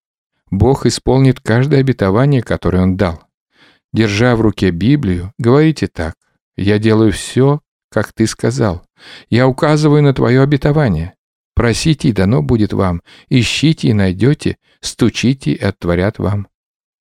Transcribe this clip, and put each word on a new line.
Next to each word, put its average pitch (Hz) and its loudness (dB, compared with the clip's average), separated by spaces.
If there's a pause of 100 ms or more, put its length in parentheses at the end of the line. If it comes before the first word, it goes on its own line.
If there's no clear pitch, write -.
(500)
Бог 117 0
исполнит 127 0
каждое 135 0
обетование, 127 0
которое 90 -2
Он 92 0
дал. 87 -2 (720)
Держа 110 2
в 113 0
руке 101 0
Библию, 95 -2
говорите 139 2
так: 82 -8 (420)
„Я 101 0
делаю 110 2
все, 139 -2 (300)
как - -4
ты 113 -2
сказал. 117 -4 (480)
Я 123 2
указываю 151 2
на 135 4
твое 131 2
обетование. 135 0 (400)
Просите, 120 0
и - 2
дано 98 0
будет 113 0
вам. 90 -2 (300)
Ищите, 139 0
и 113 2
найдете. 104 0 (220)
Стучите, 131 -2
и - -6
отворят 90 -2
вам“». 98 -4 (520)